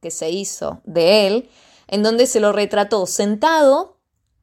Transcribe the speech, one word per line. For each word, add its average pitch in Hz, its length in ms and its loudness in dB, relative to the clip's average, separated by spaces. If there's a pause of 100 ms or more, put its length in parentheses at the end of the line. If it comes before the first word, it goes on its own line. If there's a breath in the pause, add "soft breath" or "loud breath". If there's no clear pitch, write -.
que 170 100 -12
se 160 180 -8
hizo 185 560 -8
de 180 420 2
él, 220 220 -4 (380 soft breath)
en 208 160 -2
donde 233 240 2
se 233 120 -2
lo 208 140 2
retrató 202 520 -2
sentado 285 920 0 (460)